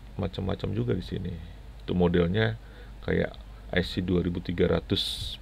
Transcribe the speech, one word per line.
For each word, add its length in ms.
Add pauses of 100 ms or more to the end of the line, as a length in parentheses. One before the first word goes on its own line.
(200)
macam-macam 560
juga 160
di 140
sini. 260 (480)
Itu 160
modelnya 640 (480)
kayak 240 (400)
I 140
C 180
dua 160
ribu 240
tiga 240
ratus, 760